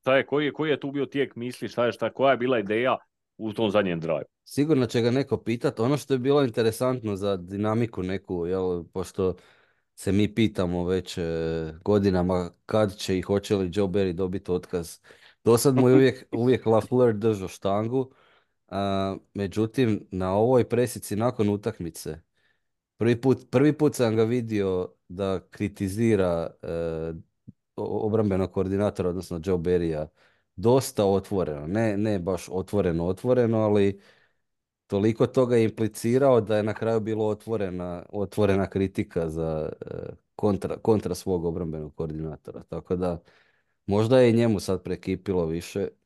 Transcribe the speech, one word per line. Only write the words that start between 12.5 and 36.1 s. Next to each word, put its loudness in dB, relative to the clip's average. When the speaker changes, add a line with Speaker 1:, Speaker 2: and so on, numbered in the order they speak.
Speaker 2:
kad 0
će -2
i -4
hoće 0
li -2
Joe 0
Barry 0
dobit -6
otkaz. -6
Do 6
sad 4
mu 6
je 8
uvijek, 4
Speaker 1:
<laughs> -10
Speaker 2:
uvijek 2
LaFleur 2
držao -2
štangu, -4
a, -2
međutim, 0
na -2
ovoj 4
presici -2
nakon 0
utakmice, -6
prvi 2
put, 2
prvi 4
put 0
sam 2
ga 4
vidio -2
da -4
kritizira, 0
e, -12
o-, -4
obrambenog 0
koordinatora, 0
odnosno -6
Joe 0
Barrya, 0
dosta 2
otvoreno. -2
Ne, 0
ne 0
baš -4
otvoreno, 0
otvoreno, 0
ali 2
toliko 0
toga 2
je 6
implicirao 2